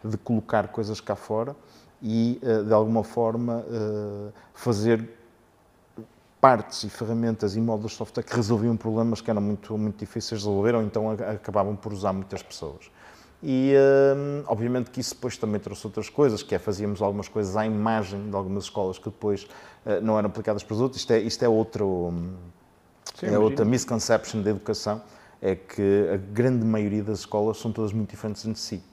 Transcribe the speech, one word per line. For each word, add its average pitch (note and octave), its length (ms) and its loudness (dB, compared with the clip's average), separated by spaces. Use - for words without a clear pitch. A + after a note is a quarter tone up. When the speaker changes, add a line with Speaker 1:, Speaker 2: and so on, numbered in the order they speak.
Speaker 1:
de G#2+ 120 -2
colocar G#2+ 500 0
coisas G#2+ 340 -6
cá G#2 140 -6
fora A2+ 400 -4
e, A2+ 400 0
eh, A2 220 2
de A2 80 2
alguma A2 320 4
forma, A#2 680 -2
eh, G#2 640 -6
fazer A2+ 560 2
partes B2 440 4
e G2+ 60 -8
ferramentas A2 680 -2
e A2+ 40 0
módulos A2 320 -2
de - 60 -16
software A#2 240 -6
que - 140 -6
resolviam A2+ 400 2
problemas A2+ 460 0
que - 80 -4
eram G#2 100 2
muito, G#2 380 -4
muito G#2+ 200 -2
difíceis G#2+ 440 -8
de G#2 40 -4
resolver G#2 280 2
ou A2 80 2
então A2 280 -2
a-, A2 40 -2
acabavam G#2 420 -2
por G2+ 180 -10
usar G2 200 -2
muitas F#2+ 300 -6
pessoas. - 480 -14
E, C3+ 320 2
hum, C#3+ 300 -4
obviamente A#2+ 440 -2
que C3 100 -8
isso - 140 -6
depois - 240 -8
também G#2 220 -2
trouxe G2+ 260 -12
outras G#2 240 -6
coisas, B2+ 320 2
que - 120 -4
é - 40 0
fazíamos G2+ 420 -4
algumas G2+ 280 -2
coisas G2+ 280 -2
à G#2+ 100 2
imagem G#2+ 640 -2
de G2+ 80 -4
algumas G2 280 -4
escolas F#2+ 340 -4
que - 60 -20
depois, G#2 420 -2
eh, G2+ 160 2
não G#2+ 160 4
eram G#2 100 2
aplicadas G#2 340 -2
para - 120 -6
as G#2+ 80 -2
outras. C3 180 -2
Isto - 120 0
é, A2+ 80 6
isto A2+ 240 -2
é A#2+ 40 6
outro, A2 380 2
hum, F2 440 -2
Speaker 2:
Sim, - 120 -8
Speaker 1:
é - 20 0
Speaker 2:
imagino. G#2 160 4
Speaker 1:
outra A2 200 2
misconception A2+ 800 0
da G#2 80 2
educação, G#2+ 500 -4
é F#2+ 120 2
que G2 580 2
a G2+ 40 0
grande A2 480 2
maioria G#2 380 2
das G2+ 180 -4
escolas G#2+ 380 -2
são A#2 120 -4
todas G#2+ 220 -2
muito G#2+ 180 -2
diferentes - 360 -10
entre A2 140 -6
si. F#2 220 -8